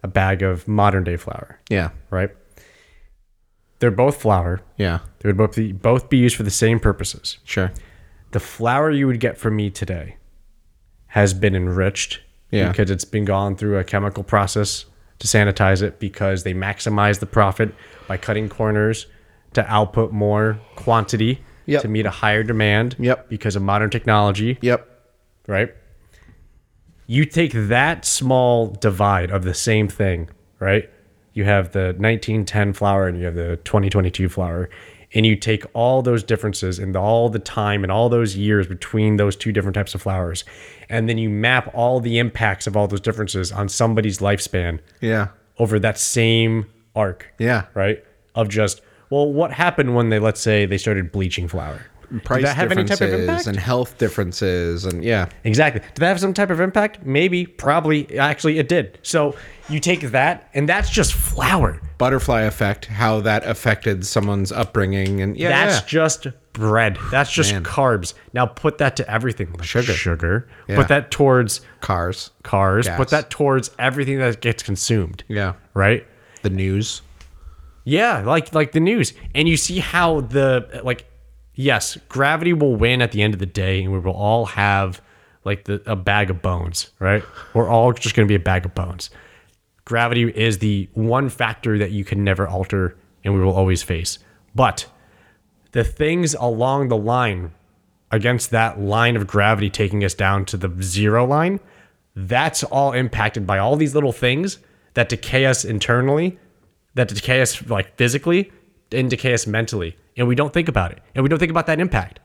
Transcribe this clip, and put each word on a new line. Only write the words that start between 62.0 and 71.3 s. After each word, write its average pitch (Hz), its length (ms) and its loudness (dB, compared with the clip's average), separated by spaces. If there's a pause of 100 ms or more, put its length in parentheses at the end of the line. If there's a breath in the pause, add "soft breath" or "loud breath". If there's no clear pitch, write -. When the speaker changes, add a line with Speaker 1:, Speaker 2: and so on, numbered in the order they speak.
Speaker 2:
effect, 104 440 -2
how 110 340 0
that 107 260 0
affected 107 600 -2
someone's 101 460 0
upbringing. 98 680 -2
And 98 160 -2
yeah, 170 140 -2
Speaker 1:
That's 151 320 4
Speaker 2:
yeah. - 40 -14
Speaker 1:
just 156 400 0 (280)
bread. 110 420 2 (140)
That's 139 200 2
just 104 220 2
Speaker 2:
Man. 95 100 -2
Speaker 1:
carbs. 113 520 0 (180 loud breath)
Now 123 140 0
put 147 320 -4
that 135 180 0
to 127 140 -4
everything. 110 420 -4
Like 85 120 -10
Speaker 2:
Sugar. 120 280 -2
Speaker 1:
sugar. 85 560 -2 (180 loud breath)
Speaker 2:
Yeah. 98 100 -2
Speaker 1:
Put 135 120 4
that 143 220 2
towards 127 500 2 (220 loud breath)